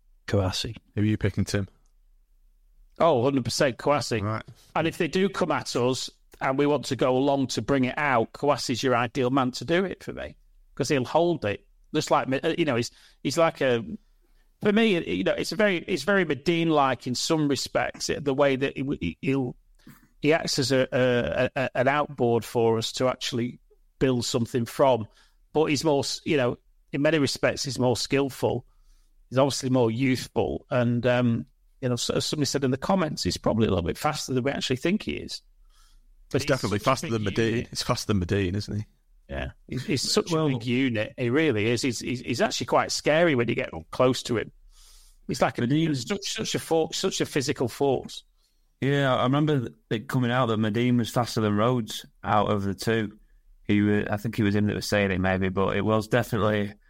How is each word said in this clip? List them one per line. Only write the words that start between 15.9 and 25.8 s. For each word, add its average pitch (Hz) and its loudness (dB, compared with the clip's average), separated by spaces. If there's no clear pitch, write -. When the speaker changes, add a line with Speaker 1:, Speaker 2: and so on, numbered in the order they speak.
Speaker 3:
very 196 2
Madine-like 151 2
in 127 -2
some 156 0
respects, - -2
the 143 -2
way 139 2
that 135 -4
he, 139 -6
he, - -6
he'll, 135 -2
he 151 2
acts 165 0
as 135 0
a, 131 4
a, 123 0
a, 131 -2
an 127 2
outboard 131 0
for 113 2
us 113 -4
to 127 0
actually 120 -4
build 127 2
something 120 0
from. 123 2
But 156 2
he's 151 0